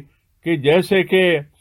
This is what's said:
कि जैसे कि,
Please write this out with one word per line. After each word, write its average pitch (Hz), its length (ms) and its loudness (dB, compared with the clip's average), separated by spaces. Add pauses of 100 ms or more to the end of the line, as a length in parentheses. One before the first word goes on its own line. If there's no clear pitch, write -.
(440)
कि 165 140 -2
जैसे 175 460 0
कि, 175 460 0 (120)